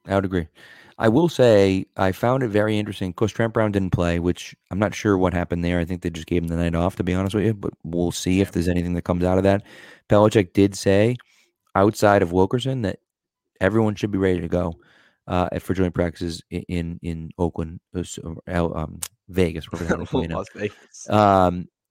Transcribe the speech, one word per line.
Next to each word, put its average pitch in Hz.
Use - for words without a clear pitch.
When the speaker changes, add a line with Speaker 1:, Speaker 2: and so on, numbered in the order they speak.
Speaker 1:
I 95
would 98
agree. 90
I -
will 147
say 98
I 95
found 123
it 123
very 107
interesting. 104
Of 87
course, 107
Trent 117
Brown 107
didn't 95
play, 85
which 87
I'm 90
not 101
sure 101
what 90
happened 87
there. 87
I 85
think 85
they 87
just 82
gave 85
him 82
the 82
night 85
off, 87
to -
be 90
honest 95
with 104
you, 110
but 101
we'll 85
see 92
if 98
Speaker 2:
Yeah. -
Speaker 1:
there's 87
anything 87
that 85
comes 90
out 92
of 95
that. 98
Belichick 107
did 98
say, 104
outside 101
of 85
Wilkerson, 120
that 95
everyone 107
should 104
be 101
ready 92
to 85
go, 87
uh, 90
for -
joint 87
practices 87
i-, 87
in, 85
in 80
Oakland, 85
uh, 90
so, -
L-, 85
um, 82
Vegas, 85
whatever 85
the 85
hell 87
they're 85
Speaker 2:
<laughs> -
Speaker 1:
playing 82
now. 80
Speaker 2:
Las 98
Vegas. -
Speaker 1:
Um, 95